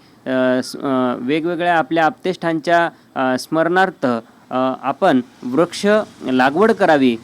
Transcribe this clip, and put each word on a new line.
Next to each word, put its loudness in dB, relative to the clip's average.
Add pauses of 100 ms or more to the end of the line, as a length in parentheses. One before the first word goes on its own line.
(260)
अ, 0
स-, -14
अ, -2
वेगवेगळ्या -2
आपल्या 0
आप्तेष्टांच्या, -2 (260)
अ, 0
स्मरणार्थ, 0 (460)
अ, 0
आपण 0 (220)
वृक्ष -2 (340)
लागवड 2
करावी 2